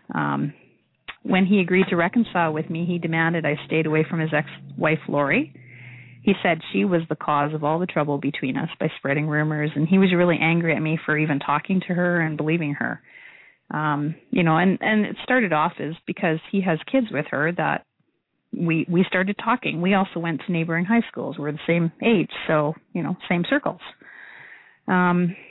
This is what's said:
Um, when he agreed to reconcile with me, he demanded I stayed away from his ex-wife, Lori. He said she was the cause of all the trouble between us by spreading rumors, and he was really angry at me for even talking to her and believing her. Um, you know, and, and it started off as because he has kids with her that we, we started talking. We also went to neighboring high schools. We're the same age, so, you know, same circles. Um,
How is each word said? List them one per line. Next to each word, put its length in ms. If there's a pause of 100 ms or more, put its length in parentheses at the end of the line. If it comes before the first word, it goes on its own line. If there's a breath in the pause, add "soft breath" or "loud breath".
(120)
Um, 400 (720 soft breath)
when 240
he 140
agreed 300
to 60
reconcile 560
with 160
me, 160
he 140
demanded 480
I 80 (120)
stayed 200
away 240
from 80
his 180
ex-wife, 720
Lori. 480 (680 loud breath)
He 100 (100)
said 160 (140)
she 120
was 240
the 60
cause 400
of 80
all 160
the 80
trouble 320
between 380
us 120 (120)
by 160
spreading 320
rumors, 480
and 100
he 100
was 160
really 280
angry 340
at 80
me 240
for 100
even 220
talking 480
to 80
her 260
and 160
believing 380
her. 260 (720 loud breath)
Um, 440 (140)
you 120
know, 140
and, 240
and 260
it 160
started 300
off 260
as 160 (140)
because 320 (100)
he 120
has 180 (100)
kids 220
with 180
her 220
that 340 (680)
we, 380
we 160
started 360
talking. 380
We 140
also 240
went 260
to 80
neighboring 320
high 280
schools. 260
We're 140
the 120
same 280 (120)
age, 260 (180)
so, 260 (180)
you 120
know, 120 (120)
same 200
circles. 320 (1080 loud breath)
Um, 480 (140 loud breath)